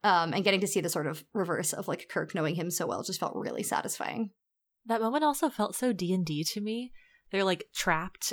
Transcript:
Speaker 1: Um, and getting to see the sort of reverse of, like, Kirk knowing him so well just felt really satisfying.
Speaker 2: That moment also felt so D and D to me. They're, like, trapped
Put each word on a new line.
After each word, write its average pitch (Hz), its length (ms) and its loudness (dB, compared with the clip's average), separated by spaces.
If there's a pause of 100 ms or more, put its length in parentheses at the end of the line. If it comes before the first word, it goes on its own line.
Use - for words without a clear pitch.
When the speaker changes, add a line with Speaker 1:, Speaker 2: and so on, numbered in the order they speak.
Speaker 1:
Um, 170 300 4
and 196 120 0
getting 190 160 4
to 202 60 2
see - 120 0
the 165 100 0
sort 151 180 -2
of 151 260 -6
reverse 170 400 0
of, - 160 -6
like, 151 180 -4
Kirk 156 260 -4
knowing 156 220 0
him 170 160 -2
so 170 160 -2
well - 160 -2
just - 160 -6
felt - 160 -2
really - 280 -4
satisfying. - 680 -2 (540)
Speaker 2:
That 226 160 2
moment 269 240 2
also 294 240 4
felt - 260 0
so 254 160 2
D 180 220 0
and 185 120 2
D 156 200 -2
to - 160 -2
me. 233 320 -4 (380)
They're, 196 120 2
like, 185 220 2 (100)
trapped - 580 0